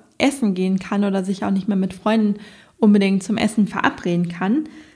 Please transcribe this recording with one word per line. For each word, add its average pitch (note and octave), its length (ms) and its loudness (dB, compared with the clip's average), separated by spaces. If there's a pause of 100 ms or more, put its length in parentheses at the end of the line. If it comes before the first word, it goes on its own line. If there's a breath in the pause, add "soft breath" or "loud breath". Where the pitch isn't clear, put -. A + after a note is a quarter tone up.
(180)
essen B3+ 360 0
gehen F#3 240 0
kann G3+ 260 -2
oder G3 200 0
sich G3 200 -4
auch G3+ 60 -2
nicht F#3+ 180 -2
mehr G3+ 80 2
mit F#3+ 180 -2
Freunden G#3+ 420 0 (420 loud breath)
unbedingt G3 440 4
zum G#3 140 -4
Essen G#3+ 300 0
verabreden - 600 -2
kann, G3+ 360 -2 (300 loud breath)